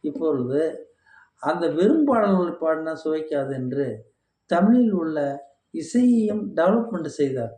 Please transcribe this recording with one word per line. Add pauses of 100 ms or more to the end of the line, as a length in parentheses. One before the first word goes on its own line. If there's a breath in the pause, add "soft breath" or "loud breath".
இப்பொழுது (520 soft breath)
அந்த
வெறும்
பாடல்களை
பாடினா
சுவைக்காது
என்று (320)
தமிழில்
உள்ள (320)
இசையையும்
டெவலப்மெண்ட்
செய்தார்